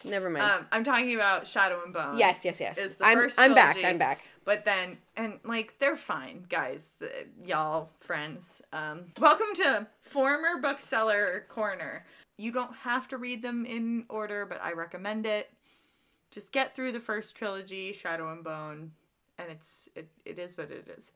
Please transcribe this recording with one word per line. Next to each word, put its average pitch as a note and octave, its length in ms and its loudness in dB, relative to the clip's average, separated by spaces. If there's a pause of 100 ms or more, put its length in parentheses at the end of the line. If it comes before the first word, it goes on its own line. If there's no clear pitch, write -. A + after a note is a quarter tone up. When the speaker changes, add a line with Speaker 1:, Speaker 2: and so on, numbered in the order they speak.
Speaker 1:
never F#3+ 220 -2
mind. E3 140 2
Speaker 2:
Um, F#3+ 260 2
I'm A3+ 140 2
talking B3 320 2
about G3 320 2
Shadow F#3 360 2
and F3+ 80 -12
Bone. D#3 240 -4
Speaker 1:
Yes, G3 280 6
yes, E3+ 160 -4
yes. E3 180 -4
Speaker 2:
Is G3 160 -4
the - 100 2
Speaker 1:
I'm, A3+ 140 10
Speaker 2:
first A#3+ 220 4
Speaker 1:
I'm C4+ 160 10
back, E3+ 180 10
Speaker 2:
trilogy. F3+ 160 0
Speaker 1:
I'm F3 80 2
back. C#3+ 220 2 (240)
Speaker 2:
But G#3 200 0
then, F#3 340 0 (180)
and, G#3+ 280 -6
like, A3 360 -6
they're C#4+ 160 2
fine, F3 520 -8
guys. D#3+ 380 -4 (140)
The, - 100 -10 (340)
y'all, D#3 540 -2
friends. D#3 640 -8 (100)
Um, D#3 340 -8 (120)
welcome F#4 380 6
to B3+ 320 2 (140)
Former D4 580 0
Bookseller G#3+ 880 0
Corner. F3+ 580 -6 (300)
You A3+ 160 -8
don't B3 240 -4
have B3 320 -4
to C4+ 100 -8
read B3 240 -8
them A#3+ 240 -4
in A#3 420 -4
order, G#3 380 -6
but F3+ 160 -10
I E3+ 120 -4
recommend F#3+ 520 -6
it. G#3 240 -4 (800)
Just - 220 -18
get C4+ 240 -2
through C4 160 -4
the A#3 80 -6
first G#3+ 340 -8
trilogy, F#3+ 580 -8
Shadow E3 400 -6
and E3 120 -14
Bone, D#3 480 -10 (460)
and F3 120 -12
it's, - 460 -18
it, D#3+ 120 -14 (160)
it - 140 -12
is F3+ 180 -12
what E3 140 -10
it - 260 -16
is. - 200 -18